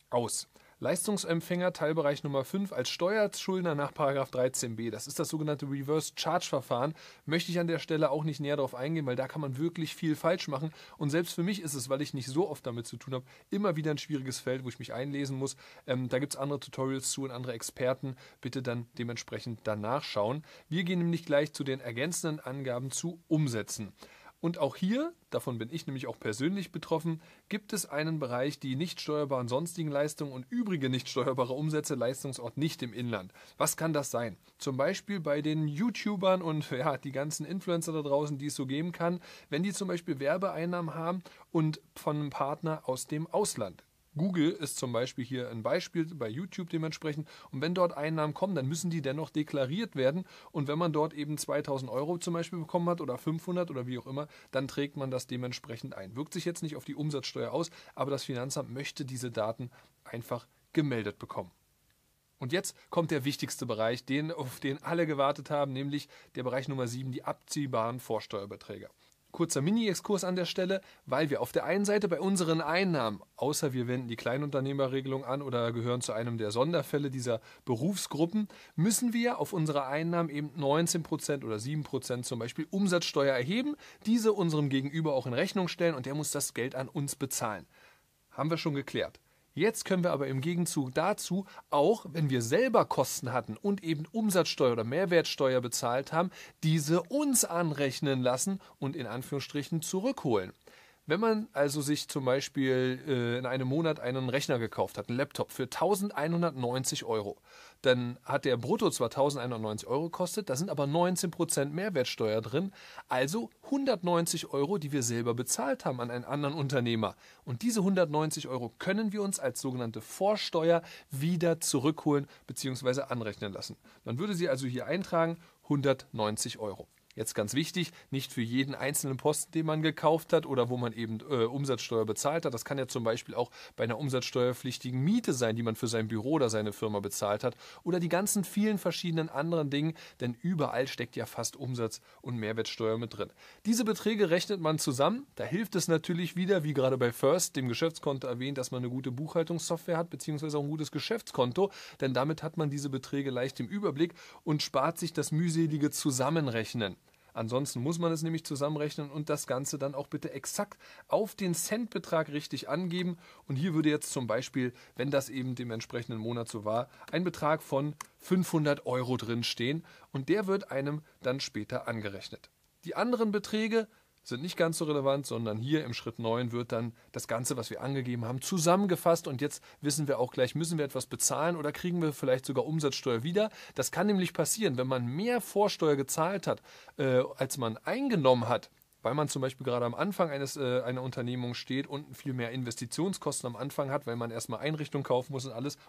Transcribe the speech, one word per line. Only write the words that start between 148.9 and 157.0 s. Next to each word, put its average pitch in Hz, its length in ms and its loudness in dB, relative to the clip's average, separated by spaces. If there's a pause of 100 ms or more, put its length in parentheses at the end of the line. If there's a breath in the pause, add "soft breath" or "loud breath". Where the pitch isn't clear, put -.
Buchhaltungssoftware 160 880 -2
hat, 170 120 -2
beziehungsweise 151 480 -4
auch 143 60 0
ein 143 60 -2
gutes 151 220 -4
Geschäftskonto, 151 800 2 (280 loud breath)
denn 131 140 2
damit 147 280 2
hat - 140 -6
man 156 140 2
diese 143 200 -2
Beträge 135 420 -2
leicht 127 280 -2
im 123 80 -2
Überblick 175 460 0 (320 loud breath)
und 151 180 2
spart 143 340 0
sich 170 140 -4
das 147 220 -2
mühselige 156 580 2
Zusammenrechnen. 127 1040 0 (380 soft breath)